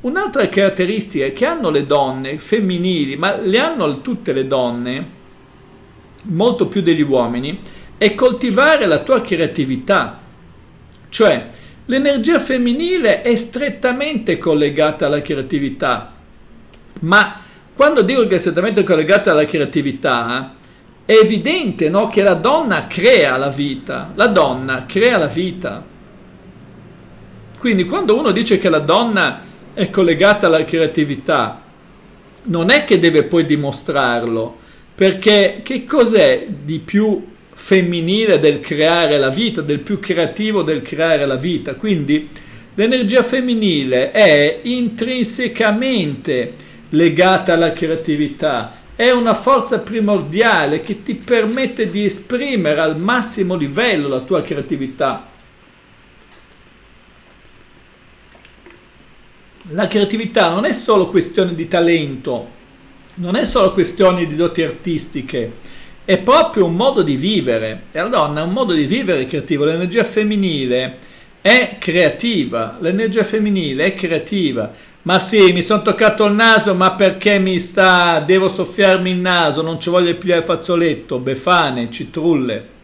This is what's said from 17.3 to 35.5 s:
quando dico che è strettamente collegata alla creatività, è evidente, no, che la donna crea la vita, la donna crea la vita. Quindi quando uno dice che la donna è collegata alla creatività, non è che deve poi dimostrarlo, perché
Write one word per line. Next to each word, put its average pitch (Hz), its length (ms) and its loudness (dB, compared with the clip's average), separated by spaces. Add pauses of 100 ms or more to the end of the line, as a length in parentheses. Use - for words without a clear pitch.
quando 285 260 4
dico 254 240 2
che 185 80 0
è 175 40 2
strettamente 185 440 0
collegata 185 480 2
alla 151 140 4
creatività, 135 1120 -4 (480)
è 202 80 2
evidente, 220 760 4
no, 202 200 0
che 208 140 0
la 196 120 4
donna 220 540 0
crea 175 480 4
la 139 140 -2
vita, 135 680 -6
la 208 100 4
donna 131 580 0
crea 233 320 2
la 160 100 2
vita. 160 580 -6 (1700)
Quindi 196 280 2
quando 247 340 0
uno 254 140 2
dice 196 260 2
che 190 100 0
la 156 120 2
donna 180 640 0 (320)
è 208 160 -2
collegata 190 560 2
alla 156 180 4
creatività, 147 1000 -2 (840)
non 170 260 0
è 294 140 4
che 202 140 4
deve 160 240 4
poi 160 240 2
dimostrarlo, 127 1160 -2 (320)
perché 196 640 2